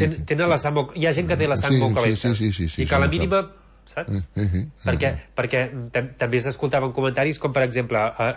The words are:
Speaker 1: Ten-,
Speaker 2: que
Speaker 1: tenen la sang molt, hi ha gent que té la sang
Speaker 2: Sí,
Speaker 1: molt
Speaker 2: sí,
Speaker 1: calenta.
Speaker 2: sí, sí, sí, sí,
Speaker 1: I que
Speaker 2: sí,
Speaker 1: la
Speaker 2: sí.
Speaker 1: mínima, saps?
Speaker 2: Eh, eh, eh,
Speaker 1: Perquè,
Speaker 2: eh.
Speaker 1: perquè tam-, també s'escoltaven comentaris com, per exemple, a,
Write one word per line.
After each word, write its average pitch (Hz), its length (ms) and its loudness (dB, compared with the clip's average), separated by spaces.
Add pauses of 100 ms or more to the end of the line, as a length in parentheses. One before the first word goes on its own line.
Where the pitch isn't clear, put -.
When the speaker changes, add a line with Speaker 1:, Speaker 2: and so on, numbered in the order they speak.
Speaker 1:
Ten-, 156 140 2
Speaker 2:
que 156 60 -6 (100)
Speaker 1:
tenen 170 120 2
la 160 120 4
sang 147 180 0
molt, 135 180 -2
hi 165 120 0
ha 160 40 4
gent 165 160 0
que 170 80 0
té 156 140 2
la 139 80 2
sang 143 160 2
Speaker 2:
Sí, 131 80 6
Speaker 1:
molt 113 160 2
Speaker 2:
sí, 127 60 2
Speaker 1:
calenta. 110 180 2
Speaker 2:
sí, 120 140 2
sí, 107 180 0
sí, 87 160 -2
sí, - 140 -4
Speaker 1:
I - 20 -2
que 104 100 0
Speaker 2:
sí, 139 60 4
Speaker 1:
la 139 80 4
Speaker 2:
sí. 156 80 0
Speaker 1:
mínima, 190 240 2 (420)
saps? 147 300 -8
Speaker 2:
Eh, 98 80 -2 (220)
eh, 101 100 2
eh, 92 120 -2 (200)
Speaker 1:
Perquè, 110 240 2
Speaker 2:
eh. 78 160 -6 (100)
Speaker 1:
perquè 139 280 0 (280)
tam-, 131 300 -4
també 123 180 2
s'escoltaven 131 540 -2
comentaris 135 460 0
com, 147 120 -2
per 131 140 2
exemple, 120 320 -2
a, 113 400 0